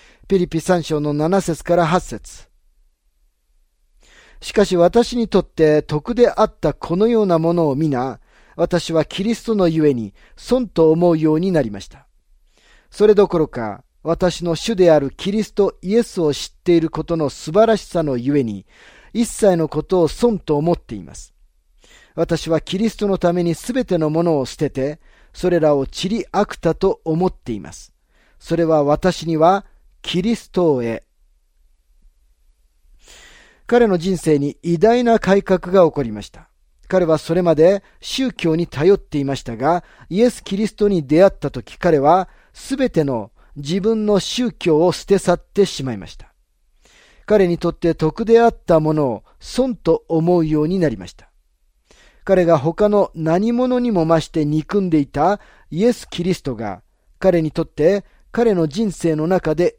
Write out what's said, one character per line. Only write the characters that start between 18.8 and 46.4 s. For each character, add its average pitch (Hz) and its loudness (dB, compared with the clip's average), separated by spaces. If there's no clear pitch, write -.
一 226 -2
切 190 0
の 160 -2
こ 151 -6
と 180 0
を 156 4
損 233 0
と 147 -2
思 160 0
っ - -12
て - -16
い 95 -12
ま 69 -20
す。 - -20
私 165 -4
は 160 0
キ - -6
リ 220 0
ス - -16
ト 208 -4
の 190 -2
た 175 0
め 180 0
に 170 -2
す - -12
べ 254 -2
て 180 -2
の 156 0
も 156 0
の 165 0
を 127 -2
捨 - -14
て 151 -4
て、 143 -6
そ 180 -4
れ 175 2
ら 151 4
を 135 0
塵 208 -6
悪 208 -2
多 160 -2
と - -2
思 165 -2
っ 180 -2
て - -12
い 101 -8
ま 71 -16
す。 - -20
そ - -6
れ 165 0
は 156 2
私 156 -2
に 165 -2
は 185 2
キ 175 -4
リ 226 0
ス - -16
ト 151 2
へ。」 113 -6
彼 240 2
の 185 2
人 180 -2
生 151 2
に 143 -4
偉 170 -2
大 233 4
な 226 4
改 196 2
革 180 -2
が 185 6
起 147 2
こ 143 -6
り 113 -6
ま 101 -10
し - -18
た。 - -20
彼 185 0
は 156 2
そ 165 -4
れ 180 0
ま 165 2
で 180 4
宗 262 -4
教 160 -2
に 170 -2
頼 170 2
っ 190 -4
て - -8
い 139 -2
ま 135 -4
し - -10
た 117 -12
が、 160 0
イ 196 -2
エ 247 4
ス・ - -16
キ 196 -6
リ 220 -2
ス - -10
ト 208 0
に 170 0
出 156 6
会 190 6
っ - -16
た - -8
時、 - -14
彼 160 2
は 165 2
す - -10
べ 262 -2
て 156 0
の 117 -6
自 151 -4
分 214 -2
の 208 2
宗 240 -6
教 160 2
を 170 2
捨 - -10
て 196 2
去 175 0
っ - -8
て - 0
し - -8
ま 127 -6
い - -10
ま 87 -14
し - -20
た。 - -20